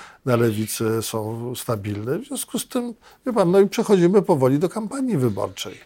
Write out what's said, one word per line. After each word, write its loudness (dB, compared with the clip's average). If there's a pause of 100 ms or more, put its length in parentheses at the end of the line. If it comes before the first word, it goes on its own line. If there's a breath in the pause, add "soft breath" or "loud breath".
(240 loud breath)
na 2
Lewicy, 0
są -8
stabilne. -6
W -10
związku -8
z -8
tym, -6 (320 soft breath)
wie -4
pan, 2
no 6
i 6
przechodzimy 4
powoli 4
do 0
kampanii -4
wyborczej. -2 (120)